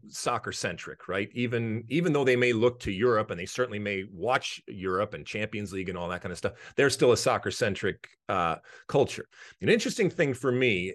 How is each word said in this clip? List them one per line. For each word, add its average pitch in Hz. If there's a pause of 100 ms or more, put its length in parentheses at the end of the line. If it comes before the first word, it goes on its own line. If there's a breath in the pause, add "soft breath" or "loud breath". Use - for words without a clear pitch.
soccer-centric, -
right? 98
Even, 117
even 160
though 139
they 127
may 123
look 120
to 120
Europe, 107
and 90
they 87
certainly 110
may 101
watch 98
Europe 95
and 76
Champions 104
League 95
and 90
all 87
that 87
kind 92
of 85
stuff, - (220 loud breath)
they're 139
still 127
a 110
soccer-centric, 104 (220)
uh, 85 (320 loud breath)
culture. - (340 loud breath)
An 98
interesting 220
thing 147
for 127
me 110